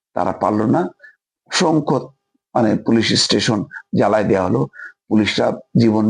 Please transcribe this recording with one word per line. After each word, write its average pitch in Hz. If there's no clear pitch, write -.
তারা -
পারল 107
না, 165
অসংখ্য 160
মানে 110
পুলিশ 113
স্টেশন 107
জ্বালায় 107
দেওয়া 95
হলো, 123
পুলিশরা 110
জীবন 110